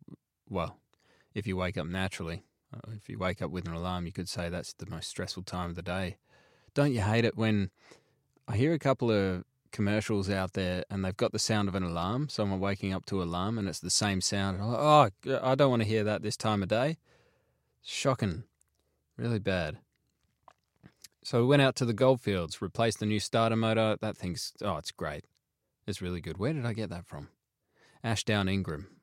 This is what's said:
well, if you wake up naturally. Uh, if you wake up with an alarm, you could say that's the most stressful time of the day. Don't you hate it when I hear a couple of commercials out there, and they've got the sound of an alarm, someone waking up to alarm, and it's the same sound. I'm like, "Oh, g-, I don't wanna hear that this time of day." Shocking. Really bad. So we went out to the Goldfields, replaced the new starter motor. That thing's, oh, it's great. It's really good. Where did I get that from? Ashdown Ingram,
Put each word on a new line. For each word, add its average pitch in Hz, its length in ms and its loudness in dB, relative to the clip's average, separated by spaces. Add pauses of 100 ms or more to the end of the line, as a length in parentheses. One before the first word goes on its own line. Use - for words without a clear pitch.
(480)
well, 90 300 -4 (560)
if 101 120 -6
you 95 100 -2
wake 92 220 -2
up 78 80 -4
naturally. 87 580 -4 (300)
Uh, 113 200 -14
if 104 140 -16
you 104 100 -10
wake 92 220 -2
up 80 100 -4
with 90 160 -6
an 85 80 -6
alarm, 90 320 -4
you 82 60 -10
could 90 160 -8
say 85 200 -6
that's 85 260 -8
the 92 120 -14
most 82 220 -10
stressful 92 360 -8
time 87 260 -6
of 85 60 -10
the 87 60 -10
day. 90 360 -6 (560)
Don't 143 180 2
you 117 80 0
hate 110 240 4
it 110 120 0
when 104 340 2 (760)
I 104 120 -2
hear 156 160 4
a 147 40 0
couple 127 320 2
of 95 340 2 (300)
commercials 104 560 2
out 95 240 0
there, 90 340 0
and 98 160 -2
they've 95 120 -2
got - 160 2
the 104 60 -2
sound 104 300 2
of 90 60 -2
an 95 80 0
alarm, 92 480 -2
someone 98 300 0
waking 98 340 -2
up 92 120 -6
to 95 160 -2
alarm, 92 360 -2
and 98 100 -2
it's - 120 -8
the 87 100 -6
same 98 320 2
sound. 98 400 -2
I'm 107 60 -2
like, 123 120 -2
"Oh, 147 300 8 (120)
g-, 135 120 -2
I 131 200 2
don't 139 160 6
wanna 117 140 4
hear 107 200 2
that 104 180 0
this 104 160 -4
time 107 240 0
of 87 60 -2
day." 131 280 2 (840)
Shocking. 120 640 -2 (720)
Really 117 200 -2
bad. 90 400 0 (1400)
So 120 180 0
we 123 60 4
went 143 160 6
out 135 140 4
to 131 80 0
the 117 80 2
Goldfields, 104 680 2
replaced 113 360 0
the 107 80 -2
new 107 140 2
starter 113 360 2
motor. 110 440 2
That 107 160 -6
thing's, - 360 -6 (100)
oh, 98 140 -2
it's - 140 -10
great. 76 340 -8 (640)
It's 95 160 -6
really 87 180 -4
good. 82 180 -8
Where 120 140 -2
did 131 140 -4
I 117 60 -2
get 104 180 -6
that 87 160 -10
from? 73 220 -14 (760)
Ashdown 104 460 0
Ingram, 87 400 -4 (140)